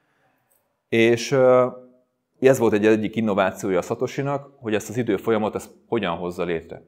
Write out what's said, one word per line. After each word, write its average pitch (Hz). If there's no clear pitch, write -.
És, 117
ö, 127
ez 131
volt 113
egy 104
egyik 107
innovációja 98
a 87
Satoshinak, 139
hogy 110
ezt 104
az 107
időfolyamot, 110
ezt -
hogyan 95
hozza 90
létre. 85